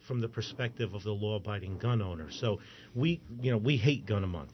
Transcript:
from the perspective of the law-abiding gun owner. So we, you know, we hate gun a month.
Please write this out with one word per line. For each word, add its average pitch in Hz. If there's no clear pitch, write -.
from 123
the 110
perspective 117
of 98
the 107
law-abiding 101
gun 117
owner. 82
So 110
we, 165
you 127
know, 117
we 123
hate 120
gun 101
a 95
month. 80